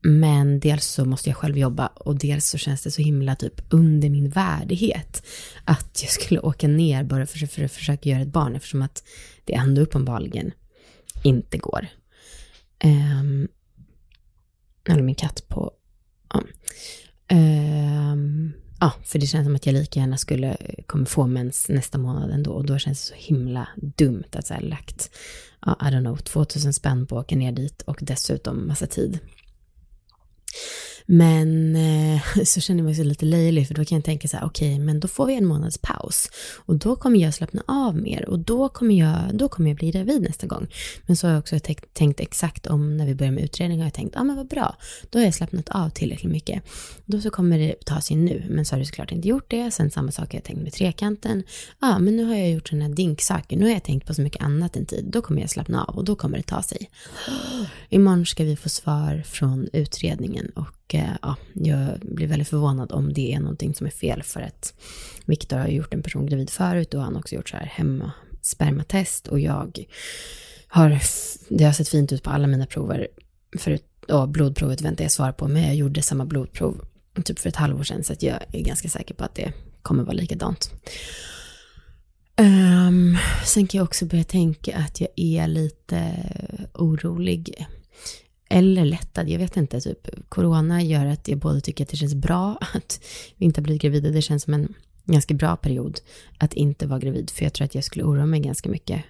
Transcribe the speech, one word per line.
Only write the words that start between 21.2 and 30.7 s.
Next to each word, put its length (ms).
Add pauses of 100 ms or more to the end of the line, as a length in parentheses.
mens 420
nästa 300
månad 320
ändå, 220
och 140
då 120
känns 220
det 60
så 80 (200)
himla 420
dumt 560
att 140
så 80
här 60
lagt, 500 (500)
ja, 200
I 40
don't 160
know, 160
tvåtusen 560
spänn 340
på 120
att 60
åka 120
ner 160
dit 300
och 200
dessutom 640
massa 200
tid. 320 (1900)